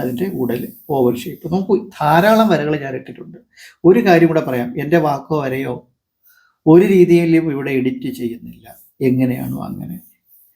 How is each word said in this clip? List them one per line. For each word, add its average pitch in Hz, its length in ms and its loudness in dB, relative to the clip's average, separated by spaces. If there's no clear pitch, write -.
അതിൻ്റെ 127 260 -6
ഉടൽ, 117 200 -4
ഓവൽ 123 280 2
ഷേപ്പ്. 160 300 -12
നോക്കൂ, 190 200 -2
ധാരാളം 196 560 2
വരകൾ 151 220 0
ഞാൻ 135 160 -10
ഇട്ടിട്ടുണ്ട്. - 400 -18
ഒരു 202 200 6
കാര്യം 170 240 6
കൂടെ 156 180 0
പറയാം, 123 200 -4
എൻ്റെ 156 260 0
വാക്കോ 143 380 -4
വരയോ 131 280 -6
ഒരു 170 280 8
രീതിയിലും 170 640 4
ഇവിടെ 139 240 -6
എഡിറ്റ് 127 400 -4
ചെയ്യുന്നില്ല, 117 480 -12
എങ്ങനെയാണോ 127 500 -2
അങ്ങനെ. - 280 -12